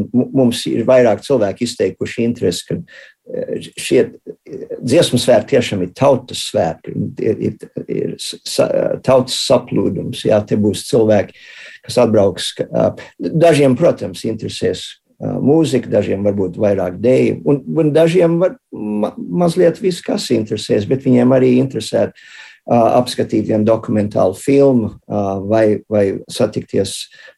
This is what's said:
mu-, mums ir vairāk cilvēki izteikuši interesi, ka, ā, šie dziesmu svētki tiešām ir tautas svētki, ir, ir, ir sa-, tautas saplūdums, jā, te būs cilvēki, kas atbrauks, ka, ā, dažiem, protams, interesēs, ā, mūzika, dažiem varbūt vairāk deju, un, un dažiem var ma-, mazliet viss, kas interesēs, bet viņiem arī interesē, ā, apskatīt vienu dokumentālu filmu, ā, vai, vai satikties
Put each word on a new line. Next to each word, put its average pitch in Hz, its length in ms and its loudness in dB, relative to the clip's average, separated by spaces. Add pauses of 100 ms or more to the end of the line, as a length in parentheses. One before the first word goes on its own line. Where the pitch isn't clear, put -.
mu-, 123 240 0
mums 120 340 0
ir 117 180 -2
vairāk 120 400 4
cilvēki 110 460 -2
izteikuši - 560 -4
interesi, 110 400 -2
ka, - 140 -6
ā, - 260 -18 (680)
šie - 280 2 (760)
dziesmu 127 440 2
svētki 120 360 2
tiešām 107 300 0
ir 90 80 -8
tautas - 560 0
svētki, 85 440 -4 (240)
ir, 110 300 -2
ir, 107 80 -4 (280)
ir - 340 -6
sa-, - 880 -2
tautas 127 320 2
saplūdums, 110 880 -2
jā, 110 160 4
te 107 160 -2
būs 104 320 0
cilvēki, 107 480 2 (480)
kas - 160 -2
atbrauks, 104 560 2
ka, - 80 -4
ā, - 220 0 (300)
dažiem, 147 600 4
protams, 123 480 -2
interesēs, 104 600 -4 (280)
ā, 101 240 -8
mūzika, 131 540 2
dažiem 98 340 0
varbūt 98 360 -2
vairāk 95 360 0
deju, 120 480 2
un, 143 160 2 (160)
un 151 160 2
dažiem 170 480 4
var 185 160 0 (120)
ma-, - 440 -6 (300)
mazliet 170 380 2
viss, 185 240 -4
kas - 280 -4
interesēs, 107 560 -2
bet 135 160 -2
viņiem 123 280 4
arī 127 240 4
interesē, 120 520 -2
ā, - 720 -4 (200)
apskatīt 117 480 -2
vienu 107 160 2
dokumentālu 104 720 0
filmu, 135 580 2 (100)
ā, 104 180 -4 (220)
vai, 110 200 2 (240)
vai 104 180 2 (180)
satikties - 800 -4 (340)